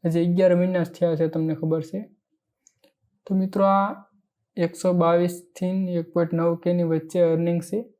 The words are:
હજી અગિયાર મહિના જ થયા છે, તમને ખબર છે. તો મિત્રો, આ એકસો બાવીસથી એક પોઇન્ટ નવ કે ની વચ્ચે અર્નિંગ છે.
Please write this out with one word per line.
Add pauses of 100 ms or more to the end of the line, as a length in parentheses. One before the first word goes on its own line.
હજી
અગિયાર
મહિના
જ
થયા
છે,
તમને
ખબર
છે. (1160)
તો
મિત્રો,
આ (520)
એકસો
બાવીસથી
એક
પોઇન્ટ
નવ
કે
ની
વચ્ચે
અર્નિંગ
છે.